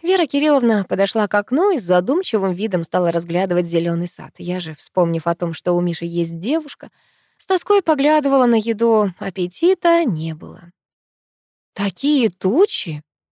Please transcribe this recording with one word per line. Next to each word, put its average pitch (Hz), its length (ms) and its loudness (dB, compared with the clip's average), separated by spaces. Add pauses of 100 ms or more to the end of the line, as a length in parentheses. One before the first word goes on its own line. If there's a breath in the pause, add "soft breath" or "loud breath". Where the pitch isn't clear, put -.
Вера 349 240 2
Кирилловна 254 580 2
подошла 196 420 0
к - 80 -2
окну 285 380 0
и 311 60 0
с 208 40 -6
задумчивым 190 680 0
видом 185 320 -4
стала 180 260 0
разглядывать 175 560 0
зелёный 170 400 -2
сад. 147 320 -16
Я 175 220 -6
же, 160 140 -10
вспомнив 165 520 -2
о 170 80 2
том, 170 200 -6
что - 180 -2
у 175 80 2
Миши 170 240 -2
есть 170 340 -4
девушка, 277 520 -6 (480)
с - 80 -20
тоской 381 360 2
поглядывала 277 640 2
на 233 100 4
еду. 220 600 2
Аппетита 339 840 0
не 160 300 -4
было. 165 380 -18 (1000)
«Такие 240 560 0
тучи!» — 185 720 0 (300)